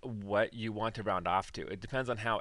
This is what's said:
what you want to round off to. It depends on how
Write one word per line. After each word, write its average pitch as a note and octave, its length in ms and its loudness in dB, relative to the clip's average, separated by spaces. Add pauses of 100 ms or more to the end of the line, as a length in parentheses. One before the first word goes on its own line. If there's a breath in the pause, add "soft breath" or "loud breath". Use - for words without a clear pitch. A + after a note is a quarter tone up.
what G#2 500 2
you A2 200 -4
want A2 240 -2
to A2 60 -4
round F#2 260 2
off F#2+ 240 2
to. E2+ 160 -6
It F#2 120 -6
depends B2+ 300 -2
on A#2 80 0
how A2 220 2